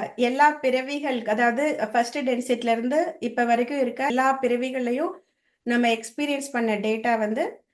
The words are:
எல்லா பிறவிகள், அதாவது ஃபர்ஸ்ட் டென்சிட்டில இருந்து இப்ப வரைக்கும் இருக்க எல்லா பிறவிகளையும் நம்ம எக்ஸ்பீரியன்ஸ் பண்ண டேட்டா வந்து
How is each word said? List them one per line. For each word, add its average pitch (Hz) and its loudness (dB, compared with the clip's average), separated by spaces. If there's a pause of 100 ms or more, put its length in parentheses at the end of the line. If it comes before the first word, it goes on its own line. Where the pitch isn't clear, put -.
(160)
எல்லா 262 4
பிறவிகள், 262 -2
அதாவது 240 2
ஃபர்ஸ்ட் 240 0
டென்சிட்டில 247 -2
இருந்து 254 0
இப்ப 240 -2
வரைக்கும் 247 0
இருக்க 240 -2
எல்லா 262 2
பிறவிகளையும் 254 -2 (420)
நம்ம 240 2
எக்ஸ்பீரியன்ஸ் 277 -2
பண்ண 226 0
டேட்டா 220 0
வந்து 226 -2 (100)